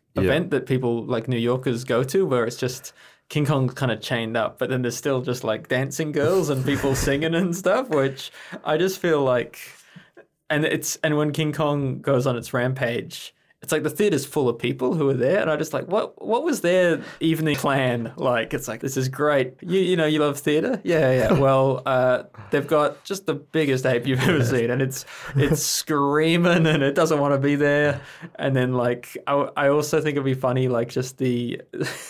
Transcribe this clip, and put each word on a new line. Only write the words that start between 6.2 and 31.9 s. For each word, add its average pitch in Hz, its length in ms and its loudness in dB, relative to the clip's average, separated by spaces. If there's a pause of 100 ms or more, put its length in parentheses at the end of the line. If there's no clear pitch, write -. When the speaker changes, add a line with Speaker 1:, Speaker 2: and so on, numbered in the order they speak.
Speaker 2:
and 131 160 0
people 139 300 0
<laughs> - 120 0
singing 147 280 0
and 175 200 0
stuff, 208 360 0
which 135 420 -2 (320)
I 156 140 0
just 190 200 0
feel 160 240 2
like, 123 360 0 (880)
and 151 160 2
it's, - 400 -2
and 156 140 2
when 151 140 0
King 151 200 -2
Kong 147 480 -2
goes 135 260 2
on 127 100 0
its 117 180 -8
rampage, 123 800 -4 (280)
it's - 100 -4
like 156 100 0
the 151 80 0
theater's 165 340 0
full 131 240 0
of 120 100 -2
people 135 360 -2
who 151 160 0
are 135 40 2
there, 131 240 2
and 160 120 0
I 151 60 0
just 151 180 -6
like, - 120 -4
"What, 202 280 -2 (120)
what 240 180 0
was 302 180 -2
their 175 400 4 (180)
evening 156 360 0
plan 131 600 0
like?" 120 380 0
It's 135 140 -6
like, 117 120 -8
"This 135 160 -4
is 131 140 0
great. 139 500 0
You, 180 200 -2
you 180 180 2
know, 156 80 2
you 156 120 2
love 147 220 0
theater? 160 420 0
Yeah, 151 300 2
yeah. 123 200 4
Speaker 1:
<laughs> 139 60 4
Speaker 2:
Well, 135 460 4
uh, 127 380 2 (300)
they've 139 140 0
got 147 380 2
just 190 220 -8
the 151 80 -2
biggest 139 500 -2
ape 131 220 2
you've 131 200 0
ever 160 160 2
seen, 117 280 2
and 123 100 0
it's, 131 240 -4 (320)
it's 139 260 2
Speaker 1:
<laughs> - 180 -2
Speaker 2:
screaming, 160 840 2
and 156 160 4
it 139 120 2
doesn't 160 260 2
wanna 143 160 2
be 143 180 2
there." 147 460 2 (360)
And 139 200 0
then, 127 160 2
like, 123 420 -2 (120)
I, 143 280 0
I 143 140 2
also 147 320 2
think 147 140 -2
it'd 139 100 -2
be 135 80 2
funny, 131 360 0
like, 120 200 0
just - 300 -6
the 120 420 -2 (140)
<laughs> - 100 -4 (260)